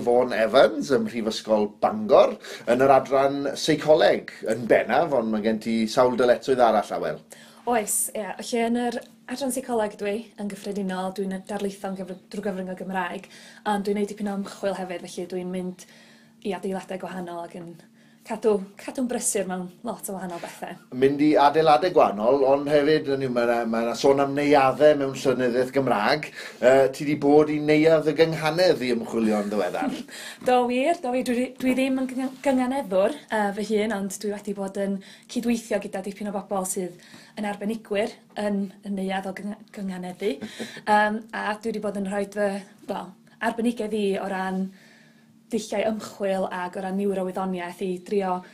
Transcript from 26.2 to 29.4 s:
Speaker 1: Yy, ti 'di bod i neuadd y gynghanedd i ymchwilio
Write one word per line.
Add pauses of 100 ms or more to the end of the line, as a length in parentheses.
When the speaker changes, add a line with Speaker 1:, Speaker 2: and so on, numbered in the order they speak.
Speaker 1:
Yy, (100)
ti
'di
bod
i
neuadd
y
gynghanedd
i
ymchwilio